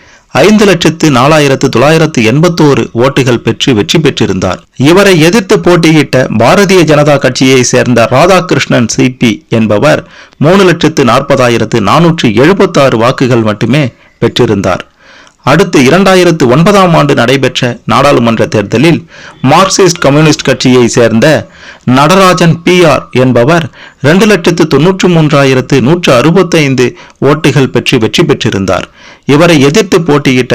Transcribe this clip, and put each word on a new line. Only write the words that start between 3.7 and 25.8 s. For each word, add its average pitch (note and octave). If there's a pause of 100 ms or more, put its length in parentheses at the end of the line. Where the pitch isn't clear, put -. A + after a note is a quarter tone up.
வெற்றி G#2
பெற்றிருந்தார். G2 (240)
இவரை F#3
எதிர்த்து F#3
போட்டியிட்ட D#3+ (100)
பாரதிய F3+
ஜனதா D3
கட்சியை C3
சேர்ந்த A#2+
ராதாகிருஷ்ணன் C#3+
சி C3+
பி B2+ (200)
என்பவர் A2 (360)
மூணு F#3+
லட்சத்து D#3+
நாற்பதாயிரத்து A#2+
நானூற்று D3+
எழுபத்தாறு D3+
வாக்குகள் A#2
மட்டுமே A2+ (360)
பெற்றிருந்தார். G#2 (600)
அடுத்து, E3+
இரண்டாயிரத்து F3+
ஒன்பதாம் E3+
ஆண்டு D3
நடைபெற்ற B2+ (160)
நாடாளுமன்ற A#2
தேர்தலில் A2+ (440)
மார்க்சிஸ்ட் F3
கம்யூனிஸ்ட் D3
கட்சியை B2+
சேர்ந்த A2+ (640)
நடராஜன் E3+
பி F3+ (100)
ஆர் D3 (120)
என்பவர் C3 (380)
ரெண்டு F3+
லட்சத்து F3+
தொண்ணூற்று F3+
மூன்றாயிரத்து C#3